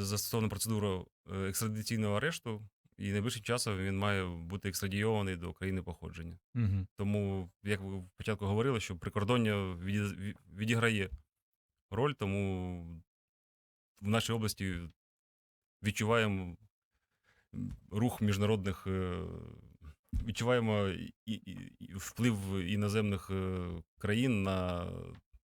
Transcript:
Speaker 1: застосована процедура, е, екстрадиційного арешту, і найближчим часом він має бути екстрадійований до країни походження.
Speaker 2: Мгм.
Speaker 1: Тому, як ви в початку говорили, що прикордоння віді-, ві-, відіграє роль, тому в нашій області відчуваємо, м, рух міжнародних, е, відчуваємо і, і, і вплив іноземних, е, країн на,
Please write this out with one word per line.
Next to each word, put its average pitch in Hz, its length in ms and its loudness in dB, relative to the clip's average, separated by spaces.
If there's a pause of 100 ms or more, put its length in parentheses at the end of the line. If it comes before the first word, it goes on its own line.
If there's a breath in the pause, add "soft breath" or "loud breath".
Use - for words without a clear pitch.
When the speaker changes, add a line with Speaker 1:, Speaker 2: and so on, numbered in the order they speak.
Speaker 1:
застосована 104 440 0
процедура, 101 540 0 (280)
е, 95 180 -2
екстрадиційного 107 680 0
арешту, 117 440 -2 (360)
і 101 140 -2
найближчим 107 320 0
часом 117 340 0
він 95 200 0
має 98 280 2
бути 87 440 -4
екстрадійований 101 680 2
до 85 180 -6
країни 95 280 -2
походження. 85 560 -10 (160)
Speaker 2:
Мгм. 98 420 2
Speaker 1:
Тому, 98 540 0 (140)
як 101 180 0
ви 95 160 -4
в 90 200 -10
початку 104 280 -2
говорили, 113 340 2
що 98 180 -6
прикордоння 101 760 2
віді-, 95 240 -2 (160)
ві-, 98 200 -6 (220)
відіграє 110 520 2 (840)
роль, 127 220 2
тому 95 680 0 (1160)
в 101 60 -2
нашій 113 260 4
області 98 460 -2 (1040)
відчуваємо, 104 760 2 (960)
м, 98 220 -6 (160)
рух 113 300 2
міжнародних, 101 640 2
е, 92 320 0 (1080)
відчуваємо 113 600 2
і, 85 260 -4 (120)
і, 95 320 -8 (220)
і - 160 -14
вплив 98 600 0
іноземних, 101 760 0
е, 92 380 -2 (300)
країн 110 460 2
на, 90 420 0 (580)